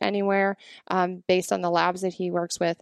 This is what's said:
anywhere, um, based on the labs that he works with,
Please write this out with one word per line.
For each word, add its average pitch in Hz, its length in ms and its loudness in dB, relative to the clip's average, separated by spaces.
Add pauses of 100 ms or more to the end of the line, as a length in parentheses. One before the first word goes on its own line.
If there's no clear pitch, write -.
anywhere, 196 560 0 (300)
um, 185 400 -2
based 185 260 2
on 190 80 -2
the 175 80 0
labs 175 320 2
that 185 140 -4
he 180 160 -4
works 175 280 -4
with, 170 220 0